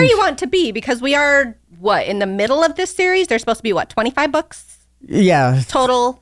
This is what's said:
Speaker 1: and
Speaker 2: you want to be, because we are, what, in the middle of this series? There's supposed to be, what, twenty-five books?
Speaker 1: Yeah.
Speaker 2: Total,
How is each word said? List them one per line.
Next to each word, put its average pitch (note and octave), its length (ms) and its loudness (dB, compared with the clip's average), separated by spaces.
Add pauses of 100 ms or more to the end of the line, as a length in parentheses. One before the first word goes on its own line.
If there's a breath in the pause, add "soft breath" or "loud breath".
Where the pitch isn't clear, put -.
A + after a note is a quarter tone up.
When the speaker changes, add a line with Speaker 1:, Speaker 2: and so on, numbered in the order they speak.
Speaker 1:
and C5 60 4
Speaker 2:
you A#4 120 4
want E4 180 0
to - 100 -6
be, E4 240 0
because A#3 300 -4
we C#4 140 0
are, C#4 420 0 (220)
what, F#3 260 0
in G3+ 140 -4
the G3+ 80 0
middle A3 360 0
of E4 120 0
this F#4 200 -6
series? F#4 300 0
There's A3+ 160 -2
supposed A3+ 160 -2
to - 60 -20
be, A3 100 -2
what, D#3+ 160 -4
twenty-five C#4 420 -2
books? - 460 -8 (240)
Speaker 1:
Yeah. C#3 680 2
Speaker 2:
Total, B3+ 540 0